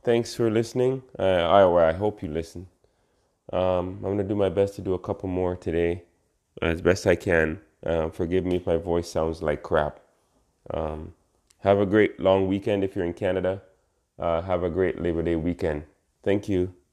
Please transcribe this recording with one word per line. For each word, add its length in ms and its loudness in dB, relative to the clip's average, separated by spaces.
Thanks 300 0
for 160 0
listening. 540 0
Uh, 20 -2
I, 440 6
well, 200 6
I 80 4
hope 300 -4
you 60 -8
listen. 360 -8
Um, 500 -2
I'm 60 -4
gonna 140 -2
do 120 -4
my 140 2
best 280 0
to 40 -12
do 140 -2
a 40 -4
couple 300 -6
more 260 -2
today, 500 -2
as 220 -2
best 240 2
I 100 4
can. 440 0
Uh, 240 -2
forgive 360 -2
me 100 0
if 100 -4
my 120 0
voice 300 -2
sounds 360 -4
like 180 -2
crap. 380 -2
Um, 400 -6
have 200 4
a 60 4
great 340 2
long 280 4
weekend 360 -2
if 120 -6
you're 100 -2
in 80 -4
Canada. 480 -2
Uh, 240 -2
have 220 -2
a 80 -2
great 280 -2
Labor 220 -2
Day 140 0
weekend. 480 -4
Thank 260 -2
you. 240 -2